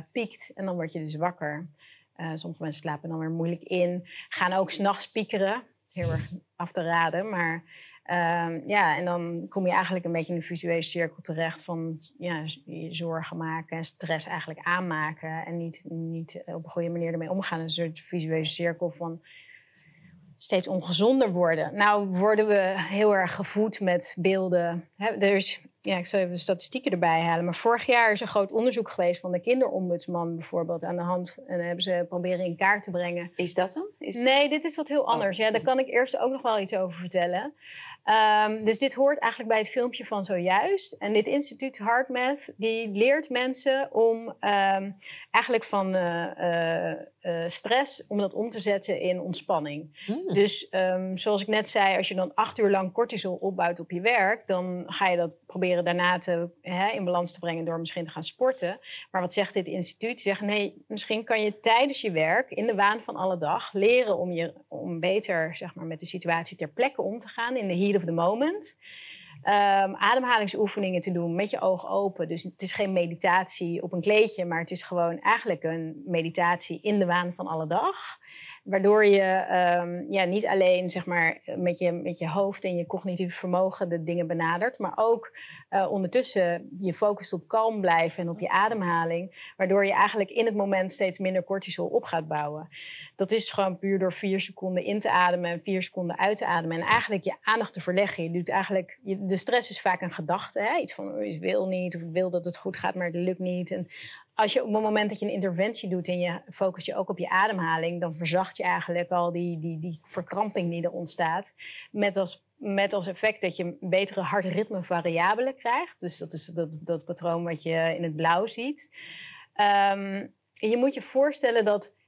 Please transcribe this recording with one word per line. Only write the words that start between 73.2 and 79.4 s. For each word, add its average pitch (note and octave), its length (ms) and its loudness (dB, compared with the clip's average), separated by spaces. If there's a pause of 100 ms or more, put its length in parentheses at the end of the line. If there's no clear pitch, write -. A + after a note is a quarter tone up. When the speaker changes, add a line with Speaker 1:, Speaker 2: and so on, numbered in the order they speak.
Speaker 1:
op F3+ 100 -6
een F3+ 80 -2
kleedje, G#3+ 440 4
maar E3+ 160 -2
het E3+ 100 -6
is F3+ 120 -4
gewoon E3+ 360 0
eigenlijk G#3+ 440 0
een D#3+ 440 -4
meditatie E3+ 760 0
in G#3 160 0
de F#3+ 80 4
waan F3 260 0
van - 140 -8
alle D#3+ 200 -4
dag. A#3+ 520 -2 (460)
Waardoor G3 420 6
je, G3+ 160 8
ehm, F3+ 880 2